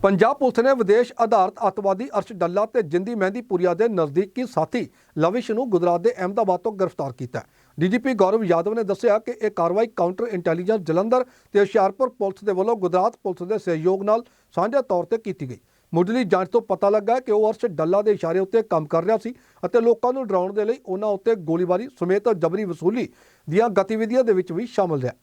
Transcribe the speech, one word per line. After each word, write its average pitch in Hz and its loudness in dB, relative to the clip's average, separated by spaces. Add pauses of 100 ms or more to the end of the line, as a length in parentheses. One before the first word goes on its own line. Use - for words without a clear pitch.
ਪੰਜਾਬ 196 4
ਪੁਲਿਸ 254 0
ਨੇ 262 4
ਵਿਦੇਸ਼ 226 2
ਆਧਾਰਿਤ 208 2 (120)
ਅੱਤਵਾਦੀ 196 -2 (100)
ਅਰਸ਼ 196 -6
ਡੱਲਾ 180 -2
ਤੇ 226 -2
ਜਿੰਦੀ 180 -4
ਮਹਿੰਦੀਪੁਰੀਆ 190 0
ਦੇ 214 0
ਨਜ਼ਦੀਕੀ 185 -2
ਸਾਥੀ 160 -4 (300)
ਲਵਿਸ਼ 190 0
ਨੂੰ 240 -2
ਗੁਜਰਾਤ 175 2
ਦੇ 220 0
ਅਹਿਮਦਾਬਾਦ 190 -2
ਤੋਂ 220 -4
ਗ੍ਰਿਫਤਾਰ 170 -4
ਕੀਤਾ 127 -10
ਹੈ। - -10 (340)
ਡੀ 170 2
ਜੀ 233 2
ਪੀ 262 0
ਗੌਰਵ 202 2
ਯਾਦਵ 175 0
ਨੇ 226 -2
ਦੱਸਿਆ 202 0
ਕਿ 240 -6
ਇਹ 214 -2
ਕਾਰਵਾਈ 185 0
ਕਾਊਂਟਰ 185 -2
ਇੰਟੈਲੀਜੈਂਸ 180 -2
ਜਲੰਧਰ 202 0 (280)
ਤੇ 202 4
ਹੁਸ਼ਿਆਰਪੁਰ 196 2
ਪੁਲਿਸ 196 -6
ਦੇ 208 0
ਵੱਲੋਂ 208 0
ਗੁਜਰਾਤ 180 0
ਪੁਲਿਸ 180 -8
ਦੇ 214 -2
ਸਹਿਯੋਗ 180 0
ਨਾਲ 220 0 (300)
ਸਾਂਝੇ 233 0
ਤੌਰ 175 -2
ਤੇ 226 -2
ਕੀਤੀ 175 -8
ਗਈ। 113 -14 (340)
ਮੁੱਢਲੀ 208 2
ਜਾਂਚ 185 0
ਤੋਂ 240 2
ਪਤਾ 202 0
ਲੱਗਾ 220 2
ਕਿ 240 -4
ਉਹ 214 2
ਅਰਸ਼ 220 -4
ਡੱਲਾ 175 0
ਦੇ 214 2
ਇਸ਼ਾਰੇ 175 -2
ਉੱਤੇ 196 0
ਕੰਮ 165 -2
ਕਰ 165 0
ਰਿਹਾ 220 2
ਸੀ 247 -8 (300)
ਅਤੇ 233 2
ਲੋਕਾਂ 233 2
ਨੂੰ 262 -4
ਡਰਾਉਣ 190 -2
ਦੇ 208 -2
ਲਈ 233 -2 (120)
ਉਹਨਾਂ 208 -4
ਉੱਤੇ 208 0
ਗੋਲੀਬਾਰੀ 180 -2 (120)
ਸਮੇਤ 196 0
ਜਬਰੀ 180 0
ਵਸੂਲੀ 180 -4 (400)
ਦੀਆਂ 208 2
ਗਤੀਵਿਧੀਆਂ 220 0
ਦੇ 226 2
ਵਿੱਚ 185 0
ਵੀ 208 -6
ਸ਼ਾਮਲ 170 -2
ਰਿਹਾ। 123 -4 (100)